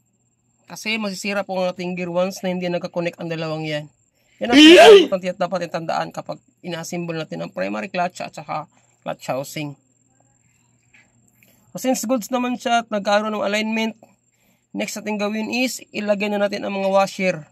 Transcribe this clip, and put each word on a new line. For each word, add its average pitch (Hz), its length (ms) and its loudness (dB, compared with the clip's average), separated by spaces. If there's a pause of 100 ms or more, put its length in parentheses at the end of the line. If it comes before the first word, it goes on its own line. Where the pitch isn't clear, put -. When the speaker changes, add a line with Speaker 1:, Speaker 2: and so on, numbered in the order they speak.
(680)
Speaker 1:
Kasi 214 320 -6
masisira 202 480 -6
po 190 80 -6
ang 185 160 -2
ating 180 240 -6
gear 175 160 -6
once 185 320 -2
na 185 80 -2
hindi 180 160 -4
nagka-connect 175 560 -6
ang 170 80 -8
dalawang 160 320 -6
yan. 151 240 -8 (560)
Yan 226 80 -2
ang 269 80 8
Speaker 2:
Yay! 359 480 12
Speaker 1:
importante 185 240 -4
at 180 80 -10
dapat 175 320 -4
itandaan 165 400 -4
kapag - 320 -12 (160)
ina-assemble 170 560 -8
natin 165 260 -8
ang 170 140 -10
primary 202 320 -6
clutch 185 320 -6
at - 160 -12
saka 151 320 -10 (340)
clutch - 300 -10
housing. 143 480 -8 (1900)
So, 180 80 -12
since 262 240 -2
goods 226 260 -2
naman 247 300 -4
siya 233 240 0
at 226 80 -14
nagkaroon 214 400 0
ng 208 160 -2
alignment, 220 480 -2 (800)
next 208 240 -6
natin 208 160 -6
gawin 214 320 -4
is 240 320 -4 (160)
ilagay 208 320 -4
na 208 160 -2
natin 202 240 -4
ang 202 80 -6
mga 196 160 -2
washer. 190 440 0 (160)